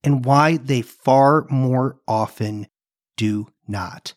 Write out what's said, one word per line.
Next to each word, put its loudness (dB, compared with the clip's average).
and 0
why 4
they -2
far 2
more -2
often -4
do -4
not. -12